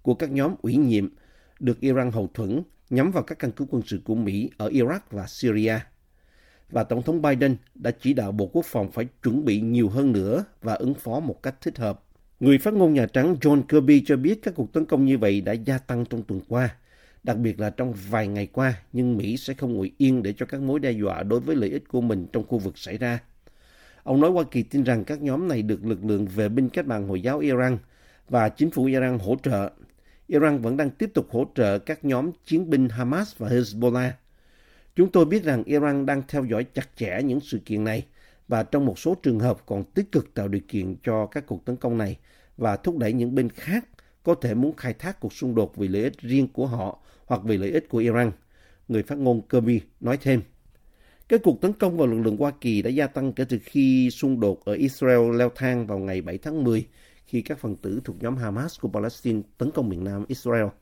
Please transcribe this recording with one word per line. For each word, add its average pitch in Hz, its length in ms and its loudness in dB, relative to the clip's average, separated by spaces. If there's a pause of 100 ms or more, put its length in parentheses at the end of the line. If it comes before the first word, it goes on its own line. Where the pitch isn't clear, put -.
của 127 120 2
các 143 180 -4
nhóm 139 300 0
ủy 113 140 -2
nhiệm 113 340 4 (500)
được 120 200 -2
Iran 127 320 0
hậu 107 220 -4
thuẫn 117 300 -4 (260)
nhắm 135 220 2
vào 160 120 -2
các - 160 -12
căn 123 120 -4
cứ 139 180 -6
quân 123 160 -2
sự 98 200 -6
của 110 100 -2
Mỹ 104 420 -2
ở 107 120 -4
Iraq 139 300 0 (100)
và 98 180 -10
Syria. 110 520 0 (880)
Và 113 140 0
Tổng 123 180 -2
thống 156 200 0
Biden 135 360 2 (180)
đã 120 160 -4
chỉ 131 220 -2
đạo 107 180 0
Bộ 104 220 -2
Quốc 170 120 2
phòng 101 260 -2
phải 117 160 -4 (160)
chuẩn 131 220 0
bị 107 160 2
nhiều 117 280 2
hơn 135 220 2
nữa 104 340 0 (160)
và 110 120 -4
ứng 131 200 -2
phó 127 260 -6
một 147 240 -8
cách 135 180 -8
thích - 160 -6
hợp. 107 240 -4 (380)
Người 139 180 8
phát 214 160 2
ngôn 180 200 6
Nhà 123 120 4
Trắng 147 360 2
John 143 200 6
Kirby 147 440 6
cho 143 120 2
biết 185 240 0
các 185 140 -4
cuộc 117 180 -6
tấn 160 120 0
công 135 200 2
như 135 120 2
vậy 101 240 2
đã 101 120 -2
gia 120 240 -2
tăng 120 280 -4
trong 113 180 -8
tuần 95 240 -6
qua, 120 280 -2 (480)
đặc 117 140 -2
biệt 113 220 -2
là 107 100 -2
trong 127 240 -4 (160)
vài 110 180 0
ngày 101 200 -4
qua, 131 260 0 (200)
nhưng 123 240 0
Mỹ 101 200 -4
sẽ 135 160 -10
không 127 200 -4
ngồi 95 240 -4
yên 131 260 4
để 101 100 -2
cho 123 120 -6
các 139 160 -8
mối 139 180 0
đe 135 120 0
dọa 98 320 -2
đối 113 160 2
với 143 160 -2
lợi 107 140 0
ích - 180 -6
của 127 140 -2
mình 101 320 -2
trong 110 140 -2
khu 123 100 -2
vực 95 200 -6
xảy 95 200 -10
ra. 120 220 -4 (840)
Ông 135 180 2
nói 170 100 6
Hoa 175 200 2
Kỳ 117 120 0
tin 139 200 -2
rằng 117 200 0
các 147 180 -8
nhóm 147 260 -2
này 123 140 -2
được 104 240 -2
lực 107 200 -4
lượng 104 220 0
vệ 104 220 -2
binh 123 200 0
cách 147 180 -4
mạng 104 200 -4
Hồi 92 140 -4
giáo 131 180 -2
Iran 127 380 0 (520)
và 113 200 2
chính 151 220 0
phủ 131 140 0
Iran 127 340 0
hỗ 101 240 -2
trợ. 101 280 -2 (560)
Iran 147 340 2
vẫn 117 160 -2
đang 143 120 0
tiếp 208 240 -4
tục - 180 0
hỗ 120 140 0 (100)
trợ 101 240 2
các - 260 -8
nhóm 135 260 0 (140)
chiến 165 240 0
binh 131 200 4
Hamas 127 480 -4
và 107 120 -6
Hezbollah. 120 600 0 (840)
"Chúng 180 160 4
tôi 170 140 8
biết 190 180 0
rằng 156 200 2
Iran 143 420 2
đang 139 220 0
theo 139 180 -2
dõi 113 180 -2
chặt - 320 -8
chẽ 101 280 -4
những 139 160 0
sự 127 260 -6
kiện 107 180 -2
này 110 220 -2 (420)
và 113 160 0
trong - 220 0
một 208 140 -2
số 180 160 0
trường 120 240 0
hợp 117 260 0
còn 101 180 -4
tích - 280 -4
cực - 220 -2
tạo 101 140 -4
điều 98 200 -2
kiện 92 360 -6
cho 110 220 -2
các 139 220 -10
cuộc 95 180 -10
tấn 123 100 -4
công 120 220 -4
này 101 200 -4 (400)
và 107 200 0
thúc 170 200 -4
đẩy 113 160 0
những 123 220 -2
bên 123 140 2
khác 202 360 -4 (380)
có 170 120 4
thể 107 180 -4
muốn 139 220 0
khai 123 180 -6
thác - 260 -10
cuộc - 140 -8
xung 123 220 -4
đột 104 220 0
vì 101 100 -2
lợi 101 160 -2
ích - 180 -6
riêng 131 260 2
của 131 200 -4
họ 127 320 -6 (260)
hoặc 104 180 -2
vì 107 140 2
lợi 98 140 -2
ích - 180 -2
của 123 80 -2
Iran", 117 340 2 (560)
người 110 160 0
phát 143 140 -8
ngôn 123 240 2
Kirby 117 400 2 (180)
nói 120 220 -2
thêm. 131 200 2 (880)
Các 233 140 4
cuộc 151 180 4
tấn 196 120 0
công 180 240 0
vào 143 100 4
lực 113 140 2
lượng 110 160 2
Hoa 143 140 0 (100)
Kỳ 110 200 0
đã 113 80 -2
gia 139 180 0
tăng 135 260 -4
kể 135 160 -2
từ 120 140 -2
khi 131 480 4
xung 135 280 0
đột 98 260 0
ở 104 80 -2
Israel 120 640 4
leo 123 180 2
thang 123 320 -2
vào 101 120 -4
ngày 95 220 -4
bảy 85 160 -8
tháng 151 260 -6
mười, 113 240 2 (380)
khi 120 160 -4
các 147 180 -8
phần 107 160 -6
tử 101 280 -6
thuộc 87 200 -10
nhóm 127 140 -4
Hamas 117 420 -6
của - 80 -6
Palestine 107 540 -4 (160)
tấn 294 140 -2
công - 180 -2
miền 87 140 -6
Nam 101 240 -6
Israel. 120 380 -2 (160)